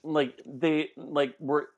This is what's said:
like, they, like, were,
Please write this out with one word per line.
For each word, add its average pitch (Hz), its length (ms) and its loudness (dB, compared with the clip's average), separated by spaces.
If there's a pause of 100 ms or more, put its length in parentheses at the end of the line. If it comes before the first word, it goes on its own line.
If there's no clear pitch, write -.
like, 147 420 0
they, 151 520 0
like, 139 420 0
were, 147 380 0